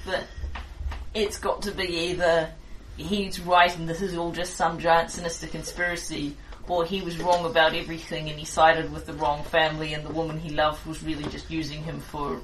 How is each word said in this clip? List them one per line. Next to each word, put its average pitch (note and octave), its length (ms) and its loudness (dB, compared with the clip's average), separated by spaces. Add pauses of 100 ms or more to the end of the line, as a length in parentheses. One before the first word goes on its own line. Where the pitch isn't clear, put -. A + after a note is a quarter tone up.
that F3+ 200 -2 (880)
it's G#3 260 0
got - 240 -2
to G3+ 80 -2
be F3+ 120 -2 (280)
either E3 400 4 (460)
he's F#3 420 -2
right F3 380 8
and E3 100 -4
this E3 140 -2
is F3+ 160 -2
all E3+ 160 0
just E3+ 220 -4
some E3+ 240 0
giant E3 320 6
sinister E3+ 360 -6
conspiracy, D#3+ 880 -4 (340)
or F3 160 2
he F#3+ 160 -2
was E3+ 180 -6
wrong F3 260 4
about D#3+ 300 6
everything D#3+ 540 -6
and D3+ 100 -8
he D#3 60 -10
sided D#3+ 480 4
with - 120 -8
the D#3 80 -10
wrong D3 320 0
family D#3 480 2
and D3+ 120 -6
the D3 80 -6
woman D#3+ 260 -2
he E3 120 -6
loved D3+ 340 2
was D#3+ 180 -8
really D3+ 220 -4
just - 260 -8
using D3+ 320 -4
him D3 160 -6
for C#3+ 440 -4